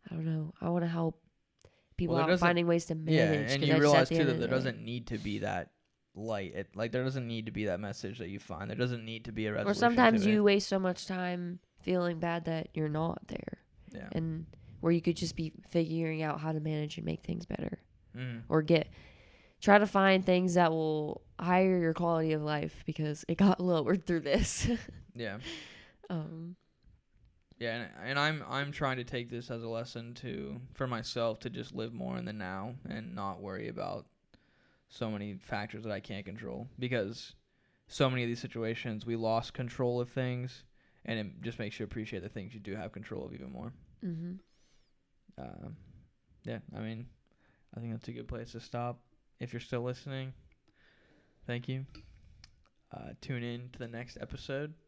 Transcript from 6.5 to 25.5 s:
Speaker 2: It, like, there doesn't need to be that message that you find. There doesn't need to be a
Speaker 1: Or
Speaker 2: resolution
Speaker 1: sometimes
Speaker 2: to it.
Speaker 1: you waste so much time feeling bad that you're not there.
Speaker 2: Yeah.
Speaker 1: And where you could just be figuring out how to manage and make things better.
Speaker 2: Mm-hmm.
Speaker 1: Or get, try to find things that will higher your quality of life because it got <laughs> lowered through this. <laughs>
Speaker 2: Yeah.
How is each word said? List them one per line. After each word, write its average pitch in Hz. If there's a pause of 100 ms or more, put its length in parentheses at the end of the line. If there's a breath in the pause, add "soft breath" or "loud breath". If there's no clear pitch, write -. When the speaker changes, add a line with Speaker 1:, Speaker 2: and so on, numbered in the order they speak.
Speaker 2:
It, 95
like, 110
there 127
doesn't 131
need 113
to 110
be 107
that 98
message 101
that 87
you 98
find. 95
There 107
doesn't 123
need 113
to 117
be 107
a 107
Speaker 1:
Or 104
Speaker 2:
resolution 208
Speaker 1:
sometimes 233
Speaker 2:
to 202
it. 214
Speaker 1:
you 214
waste 202
so 190
much 185
time 180 (220)
feeling 175
bad 170
that 165
you're 156
not 156
there. - (320)
Speaker 2:
Yeah. -
Speaker 1:
And 160 (360 loud breath)
where 165
you 170
could 170
just 165
be 160 (180)
figuring 160
out 151
how 156
to 156
manage 151
and -
make 160
things 170
better. - (360)
Speaker 2:
Mm-hmm. 123 (100)
Speaker 1:
Or 160
get, 156 (720 soft breath)
try 202
to 208
find 190
things 180
that 175
will 156 (180)
higher 180
your 165
quality 165
of 151
life 151
because 151
it 165
got 196
<laughs> -
lowered 175
through 170
this. -
<laughs> -
Speaker 2:
Yeah. 107 (680 loud breath)